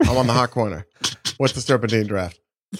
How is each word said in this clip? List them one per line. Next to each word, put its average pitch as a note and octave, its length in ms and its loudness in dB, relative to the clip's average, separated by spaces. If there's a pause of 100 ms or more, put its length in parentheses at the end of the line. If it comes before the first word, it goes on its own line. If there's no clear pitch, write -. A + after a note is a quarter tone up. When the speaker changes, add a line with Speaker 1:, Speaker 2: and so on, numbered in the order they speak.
Speaker 1:
I'm B2+ 160 4
on B2+ 100 2
the A#2+ 60 2
hot B2 180 2
corner. G2+ 340 -4 (260)
Speaker 2:
<laughs> - 260 -10
Speaker 1:
What's C3+ 160 0
the C3+ 80 -8
Serpentine A2+ 460 0
Draft? F#2+ 320 -6 (400)